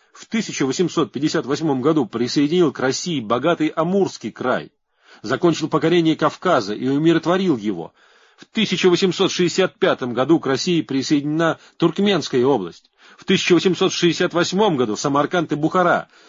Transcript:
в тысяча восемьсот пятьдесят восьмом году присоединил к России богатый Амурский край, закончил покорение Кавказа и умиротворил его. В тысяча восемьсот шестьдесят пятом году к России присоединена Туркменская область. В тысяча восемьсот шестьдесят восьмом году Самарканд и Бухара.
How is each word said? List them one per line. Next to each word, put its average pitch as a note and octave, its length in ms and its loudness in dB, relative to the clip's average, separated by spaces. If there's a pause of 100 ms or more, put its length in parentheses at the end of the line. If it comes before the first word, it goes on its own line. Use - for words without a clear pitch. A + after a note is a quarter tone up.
(120)
в - 140 -20
тысяча - 380 -4
восемьсот D3+ 460 -2
пятьдесят D3 360 -2
восьмом C#3 360 -2
году D3 240 2
присоединил D3 680 0
к - 60 -12
России C3+ 420 -4
богатый C3 480 0
Амурский F3 640 -2
край, G2+ 400 -4 (520)
закончил D3 460 0
покорение D#3+ 460 2
Кавказа C#3+ 600 0
и B2+ 140 -6
умиротворил E3 680 2
его. G2 360 -6 (440)
В - 100 -20
тысяча F#3+ 420 0
восемьсот F3 440 2
шестьдесят F3+ 460 0
пятом C3 360 0
году C3+ 240 4
к - 80 -8
России D#3 360 0
присоединена D3 760 -2 (180)
Туркменская E3 680 0
область. G#2 460 -2 (260)
В - 80 -20
тысяча F3+ 300 2
восемьсот E3+ 380 2
шестьдесят F3 400 0
восьмом F3 440 0
году A2 200 0
Самарканд D3 560 0
и D3+ 40 -2
Бухара. D#3+ 520 0 (200)